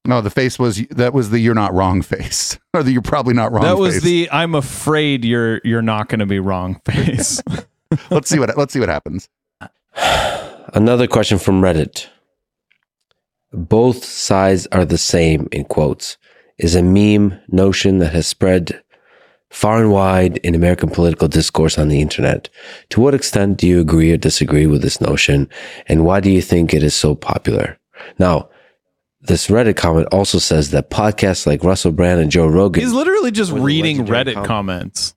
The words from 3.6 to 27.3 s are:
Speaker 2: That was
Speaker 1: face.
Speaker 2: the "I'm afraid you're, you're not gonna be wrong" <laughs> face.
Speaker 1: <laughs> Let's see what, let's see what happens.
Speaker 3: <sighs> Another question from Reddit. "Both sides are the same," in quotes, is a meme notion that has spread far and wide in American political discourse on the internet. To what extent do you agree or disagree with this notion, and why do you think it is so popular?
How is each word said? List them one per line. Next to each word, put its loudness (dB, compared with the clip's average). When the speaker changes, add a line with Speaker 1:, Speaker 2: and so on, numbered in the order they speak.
Speaker 2:
That 2
was 0
Speaker 1:
face. -2
Speaker 2:
the 0
"I'm -2
afraid -2
you're, 0
you're 0
not -2
gonna -2
be -2
wrong" -4
<laughs> -20
face. -2
Speaker 1:
<laughs> -8
Let's -2
see 0
what, -2
let's -2
see -4
what 0
happens. -8
Speaker 3:
<sighs> -20
Another 2
question 0
from 0
Reddit. -2
"Both 0
sides 0
are 2
the -2
same," 0
in -6
quotes, -4
is 0
a 4
meme 4
notion 2
that 0
has -2
spread -2
far 0
and 4
wide 2
in -2
American 2
political 0
discourse 0
on 0
the 2
internet. -2
To 0
what 4
extent 0
do 0
you 4
agree 4
or 2
disagree 0
with 2
this -4
notion, 0
and 2
why 4
do 2
you 4
think 2
it 2
is 2
so 0
popular? -4